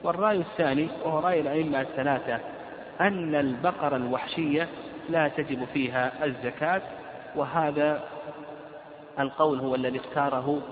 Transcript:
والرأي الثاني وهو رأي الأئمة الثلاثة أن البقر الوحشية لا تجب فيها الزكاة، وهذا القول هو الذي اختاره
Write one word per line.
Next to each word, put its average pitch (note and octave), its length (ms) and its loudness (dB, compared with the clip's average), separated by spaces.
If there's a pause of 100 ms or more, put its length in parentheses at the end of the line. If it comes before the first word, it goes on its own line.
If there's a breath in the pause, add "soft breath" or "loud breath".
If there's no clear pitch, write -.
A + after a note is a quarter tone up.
والرأي F#3+ 340 2
الثاني D#3 500 2 (160)
وهو D#3+ 160 2
رأي F3 200 4
الأئمة D3 420 2
الثلاثة C3 580 0 (600)
أن F3 340 2
البقر C#3+ 600 2
الوحشية C#3+ 720 0 (420)
لا D#3+ 180 4
تجب C#3 460 -2
فيها B2+ 520 0
الزكاة، C#3+ 560 0 (540)
وهذا D3 680 2 (1160)
القول C#3 400 2
هو C3 160 0
الذي B2+ 240 0
اختاره C#3 640 0 (100)